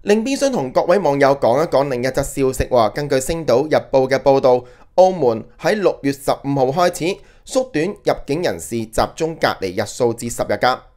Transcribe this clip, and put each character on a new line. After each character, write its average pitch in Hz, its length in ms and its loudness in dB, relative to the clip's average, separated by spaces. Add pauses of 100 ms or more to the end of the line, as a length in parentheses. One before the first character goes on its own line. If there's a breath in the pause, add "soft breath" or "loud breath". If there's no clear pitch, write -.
另 214 220 2
邊 269 140 -2
廂 277 140 0
同 139 200 -4
各 170 120 2
位 180 140 2
網 143 220 2
友 139 160 4
講 135 280 2
一 175 40 -2
講 143 220 0
另 123 140 -4
一 131 40 -2
則 139 140 -2
消 135 300 -2
息 131 140 -4
喎。 117 260 2
根 147 160 -6
據 135 120 0
《星 165 260 -4
島 131 220 2
日 143 80 0 (160)
報》 131 160 2
嘅 131 120 0
報 135 200 4
導， 127 240 4 (320 loud breath)
澳 185 160 6
門 120 340 0 (140)
喺 175 160 0
六 180 260 0
月 139 100 -2
十 135 200 -4
五 139 240 -4
號 139 320 2
開 180 120 -4
始 185 180 -4 (300 soft breath)
縮 254 240 -2
短 156 160 -2
入 151 260 -4 (140)
境 160 160 -2
人 98 160 -4
士 - 100 -14
集 117 320 -4 (140)
中 160 200 -4
隔 139 120 -2 (180)
離 95 180 -6
日 - 40 -4
數 120 260 -2
至 120 160 -8
十 113 140 -6
日 104 100 -2
㗎。 123 240 0 (180)